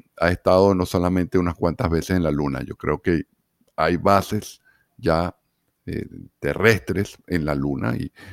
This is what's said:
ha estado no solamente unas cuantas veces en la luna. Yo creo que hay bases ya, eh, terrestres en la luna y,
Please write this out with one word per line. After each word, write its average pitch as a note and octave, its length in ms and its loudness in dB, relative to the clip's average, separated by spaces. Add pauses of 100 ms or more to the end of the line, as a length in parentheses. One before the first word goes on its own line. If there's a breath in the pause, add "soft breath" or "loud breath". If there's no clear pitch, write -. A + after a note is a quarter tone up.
(180)
ha E2+ 120 2
estado F#2 460 4
no F#2 100 0
solamente F2+ 540 0
unas E2+ 160 0
cuantas E2+ 340 -2
veces E2 280 0
en F2 60 2
la D#2 80 2
luna. C#2+ 320 -2
Yo - 120 -10
creo D2+ 260 -4
que E2+ 220 0 (520)
hay E2+ 220 0
bases G2 640 0 (360)
ya, E2+ 380 -2 (520)
eh, - 180 -8 (340)
terrestres F2+ 800 0 (100)
en E2 180 -2
la D2 100 0
luna C#2+ 420 -2
y, - 140 -8 (220 loud breath)